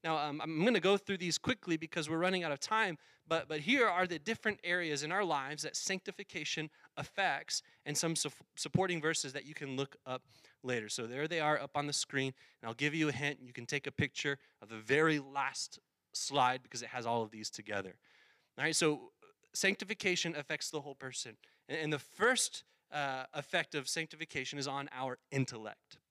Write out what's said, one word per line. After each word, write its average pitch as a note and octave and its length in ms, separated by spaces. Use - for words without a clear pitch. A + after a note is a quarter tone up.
Now, D#3+ 140
um, D3 240
I'm D#3+ 240
gonna A3 160
go G3 160
through G3 200
these E3+ 200
quickly F#3 400
because D#3 320
we're D#3+ 80
running F3+ 260
out D#3 80
of C#3 80
time, G#3+ 380
but, D#3+ 200
but D3+ 140
here A#3 260
are F#3 180
the E3+ 140
different G#3+ 440
areas E3+ 380
in D3+ 100
our G3+ 120
lives D3 400
that D3 120
sanctification F#3 960
affects D#3 680
and D3 120
some E3 180
su-, D3+ 140
supporting F3+ 460
verses D3+ 320
that C#3 120
you D3+ 80
can C3+ 240
look C3+ 180
up B2+ 180
later. A#2+ 260
So A2+ 180
there C3+ 200
they E3 120
are D3+ 200
up C#3 160
on D3 120
the C#3+ 60
screen, C3+ 400
and A#2 60
I'll A#2 80
give C#3+ 180
you D#3 160
a - 20
hint. C#3+ 300
You B2 120
can A#2+ 120
take C#3+ 220
a C3+ 40
picture C#3+ 460
of G#2 80
the A2+ 80
very D3 420
last C3+ 600
slide C3 500
because A#2 200
it A2+ 80
has A#2+ 160
all A#2 180
of G#2+ 80
these G#2+ 180
together. G2 460
All C3 60
right, D#3 120
so D3+ 360
sanctification F#3+ 840
affects D3 340
the D3+ 120
whole C#3 140
person. B2+ 420
And, D3+ 100
and D3+ 140
the C#3+ 60
first, - 640
uh, C3+ 420
effect D#3 420
of C3 120
sanctification D3+ 720
is C3+ 80
on C#3 260
our C3 240
intellect. A#2 680